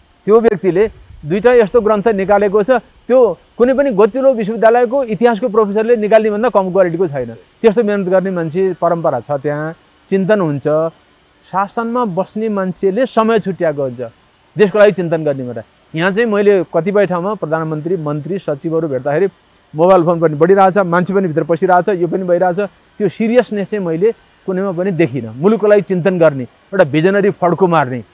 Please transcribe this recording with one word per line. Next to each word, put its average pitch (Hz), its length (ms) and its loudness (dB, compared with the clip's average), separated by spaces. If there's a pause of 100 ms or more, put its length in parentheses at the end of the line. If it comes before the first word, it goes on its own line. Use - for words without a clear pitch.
(240)
त्यो 220 160 4
व्यक्तिले 202 500 2 (340)
दुईटा 196 280 0
यस्तो 240 280 2
ग्रन्थ 214 280 0
निकालेको 202 540 2
छ, 196 80 -2 (360)
त्यो 240 320 2 (200)
कुनै 247 160 2
पनि 277 160 0
गतिलो 233 440 2
विश्वविद्यालयको 226 720 0
इतिहासको 233 440 -2
प्रोफेसरले 220 480 0
निकाल्ने 214 340 2
भन्दा 214 180 -2
कम 190 240 -2
क्वालिटीको 180 360 0
छैन। 127 260 -8 (280)
त्यस्तो 220 200 4
मेहनत 202 260 -2
गर्ने 185 220 2
मान्छे 180 500 -2
परम्परा 170 400 0
छ - 100 -8
त्यहाँ, 147 440 -6 (360)
चिन्तन 196 300 0
हुन्छ। 147 280 -2 (840)
शासनमा 233 520 -4
बस्ने 196 440 -4
मान्छेले 196 580 -2
समय 226 340 0
छुट्याएको 160 420 -4
हुन्छ 127 180 -6 (580)
देशको 208 200 2
लागि 208 140 6
चिन्तन 165 320 -2
गर्ने 135 200 -4
भनेर। 117 180 -10 (320)
यहाँ 165 160 -2
चाहिँ 220 200 0
मैले 202 340 2 (100)
कतिपय 190 320 0
ठाउँमा 180 280 -2
प्रधानमन्त्री, 160 600 -4
मन्त्री, 151 420 -6
सचिवहरू 160 500 -4
भेट्दाखेरि 143 400 -2 (480)
मोबाइल 175 280 4
फोन 170 160 0
पनि 160 140 2
बढिरहेछ, 190 440 4
मान्छे 180 360 0
पनि 196 120 0
भित्र 160 160 -2
पसिरहेछ, 175 460 0
यो 180 200 -2
पनि 190 140 -4
भइरहेछ। 180 380 0 (380)
त्यो 208 100 0
सिरियसनेस 214 600 -2
चाहिँ 208 160 -6
मैले 170 260 0 (340)
कुनैमा 190 260 -4
पनि 180 180 -4
देखिनँ। 131 440 -2
मुलुकको 196 320 0
लागि 208 160 4
चिन्तन 185 360 -2
गर्ने, 151 240 2
एउटा 190 420 -2
भिजनरी 175 460 0
फड्को 175 360 0
मार्ने। 131 480 0